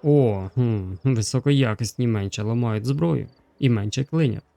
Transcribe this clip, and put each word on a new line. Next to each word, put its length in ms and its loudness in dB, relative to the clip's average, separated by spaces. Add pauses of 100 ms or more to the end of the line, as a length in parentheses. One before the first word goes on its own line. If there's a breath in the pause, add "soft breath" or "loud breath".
О, 520 2
хм, 400 0 (100)
високоякісні 1000 0
менше 360 -2
ламають 440 -2
зброю. 420 -2 (300)
І 120 2
менше 340 0
клинять. 400 -2 (120)